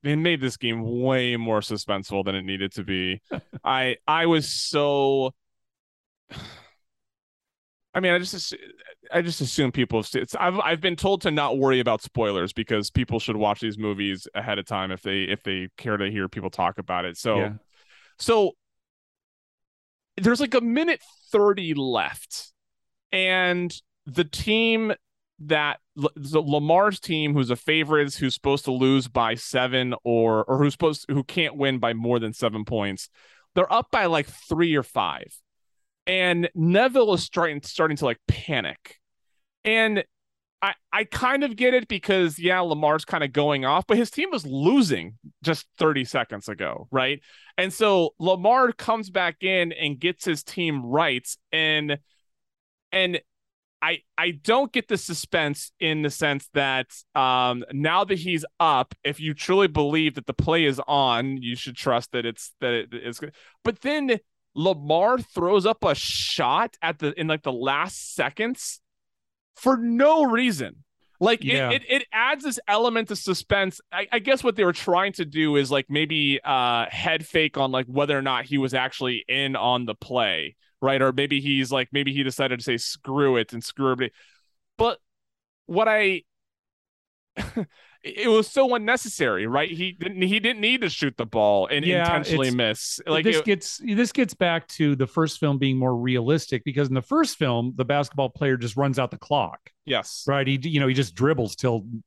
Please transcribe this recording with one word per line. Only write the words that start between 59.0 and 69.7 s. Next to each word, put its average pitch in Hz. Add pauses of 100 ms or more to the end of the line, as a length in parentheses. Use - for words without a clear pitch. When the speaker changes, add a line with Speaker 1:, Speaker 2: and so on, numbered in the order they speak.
Speaker 1:
if 139
you 156
truly 185
believe 151
that 131
the -
play 165
is 135
on, 135
you 120
should 123
trust 120
that 123
it's, -
that 120
it 120
is 120
good. 147 (300)
But 226
then 277 (360)
Lamar 170
throws 185
up 220
a 151
shot -
at 165
the, 147
in, 160
like, 156
the 135
last 139
seconds 214 (720)
for 262